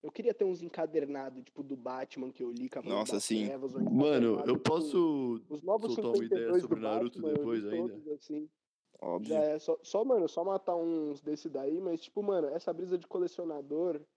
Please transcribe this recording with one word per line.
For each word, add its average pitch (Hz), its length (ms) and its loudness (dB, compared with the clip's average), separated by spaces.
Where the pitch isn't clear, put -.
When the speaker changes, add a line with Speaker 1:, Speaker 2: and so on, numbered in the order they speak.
Speaker 1:
eu 147 100 -10
queria 226 220 0
ter 208 120 0
uns 180 160 -2
encadernados, 143 800 -4
tipo, - 180 -14
do 139 140 -6
Batman 127 560 -8
que - 120 -10
eu 120 80 -4
li, 123 180 -6
Cavaleiro 113 300 -4
Speaker 2:
Nossa, 110 140 -2
Speaker 1:
das 104 100 0
Speaker 2:
sim. 107 220 2
Speaker 1:
Trevas, 131 300 -4
um - 80 0
Speaker 3:
Mano, 127 500 6
Speaker 1:
encadernado - 160 0
Speaker 3:
eu 127 60 6
Speaker 1:
com - 80 -2
Speaker 3:
posso 151 840 2
Speaker 1:
os 151 120 -8
novos 208 320 2
Speaker 3:
soltar 214 200 0
uma - 120 4
ideia 180 160 2
Speaker 1:
cinquenta 117 60 0
e - 40 2
dois 180 120 6
Speaker 3:
sobre 113 160 2
Speaker 1:
do - 20 -4
Speaker 3:
Naruto 113 400 -2
Speaker 1:
Batman, 160 80 -2
eu 151 40 2
li 147 40 2
Speaker 3:
depois 117 260 0
Speaker 1:
todos, 117 280 -2
Speaker 3:
ainda? 151 80 -4
Speaker 1:
assim. 151 340 -8
Speaker 2:
Óbvio. - 280 -4
Speaker 1:
Já 156 100 2
é, 151 200 2
só, 160 240 -2
só, 208 200 0
mano, 226 240 4
só 170 160 -2
matar 190 320 0
uns 160 460 -2
desse 151 280 -6
daí, 143 300 -2
mas, 170 220 -2
tipo, - 220 -6
mano, 185 260 2
essa 170 240 -2
brisa 180 240 -2
de 170 100 -4
colecionador 160 920 -2